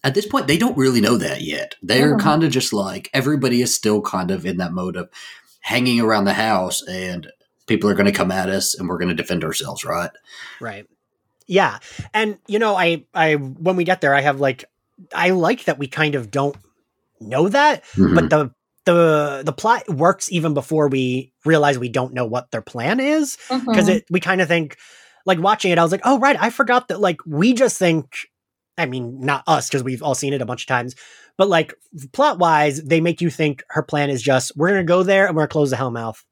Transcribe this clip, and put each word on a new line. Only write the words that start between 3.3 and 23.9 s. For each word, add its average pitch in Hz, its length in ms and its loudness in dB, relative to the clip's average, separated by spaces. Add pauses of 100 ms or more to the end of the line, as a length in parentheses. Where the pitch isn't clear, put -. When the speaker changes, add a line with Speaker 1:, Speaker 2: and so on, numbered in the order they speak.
Speaker 1:
is 120 120 -2
still 107 280 0
kind 92 300 -4
of 87 140 -6
in 90 100 -4
that 87 160 -4
mode 90 240 -6
of 90 120 -10 (520)
hanging 123 400 0
around 110 240 2
the 98 80 0
house 98 560 -2
and 92 400 -10 (400)
people 104 200 2
are 101 60 2
gonna 101 180 2
come 92 200 -2
at 92 180 -2
us 95 260 -2
and 90 120 -8
we're 87 100 -6
gonna 90 160 -2
defend 85 300 -4
ourselves, 73 400 -8
right? 85 260 -6 (500)
Speaker 3:
Right. 107 260 -14 (600)
Yeah. 170 320 0 (340)
And, 214 260 -2 (100)
you 208 100 -2
know, 214 160 0
I, 170 300 0 (100)
I, 160 220 2
when 160 400 -2
we 175 80 0
get 185 160 0
there, 139 140 2
I 139 80 4
have, 139 180 0
like, 135 240 -2 (500)
I 175 160 2
like 185 340 0
that 147 140 -2
we 143 80 -6
kind 151 300 -2
of 110 160 -8
don't 139 240 -2 (640)
know 131 280 0
that, 277 360 2 (100)
Speaker 1:
Mm-hmm. 190 220 4
Speaker 3:
but 165 120 2
the, 151 220 2 (360)
the, 151 580 4
the 160 80 -2
plot 226 380 0
works 170 420 0
even 160 220 0
before 151 340 0
we 131 440 -2 (120)
realize 147 340 4
we 123 120 -6
don't 127 240 -4
know 123 100 -2
what 120 260 -6
their 113 120 -6
plan 143 360 -4
is. 285 380 -2 (100)
'Cause 254 140 -4
Speaker 2:
Mm-hmm. 226 300 2